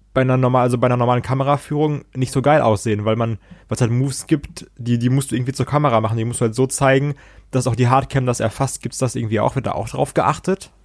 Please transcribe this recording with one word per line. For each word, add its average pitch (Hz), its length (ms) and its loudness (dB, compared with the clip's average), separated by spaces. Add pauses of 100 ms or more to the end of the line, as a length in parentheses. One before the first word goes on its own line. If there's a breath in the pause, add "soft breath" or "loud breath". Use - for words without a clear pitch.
(140)
bei 131 80 2
einer 127 140 4
normal-, 127 280 4
also 123 140 2
bei 120 100 2
einer 123 100 2
normalen 123 240 2
Kameraführung 143 840 -2 (100)
nicht 127 200 -2
so 135 80 0
geil 143 200 4
aussehen, 104 440 0
weil 110 100 2
man, 113 220 -2 (320 loud breath)
weil's 117 100 -4
halt 117 120 2
Moves 131 360 -2
gibt, - 480 -4
die, 120 240 0
die 120 100 0
musst 135 220 0
du - 40 -2
irgendwie 123 180 -4
zur 123 120 -4
Kamera 139 360 2
machen, 110 160 -2
die 113 80 -2
musst 117 160 -6
du 123 40 4
halt 110 100 -2
so 131 120 2
zeigen, 139 480 2 (360 soft breath)
dass 127 160 0
auch 113 80 0
die 120 120 2
Hardcam 131 380 2
das 120 160 -2
erfasst. 113 400 -4
Gibt's - 160 -8
das 127 180 -2
irgendwie 110 240 -2
auch? 117 160 0
Wird - 120 -4
da - 60 -4
auch 110 140 -6
drauf - 260 -4
geachtet? - 580 -2 (140)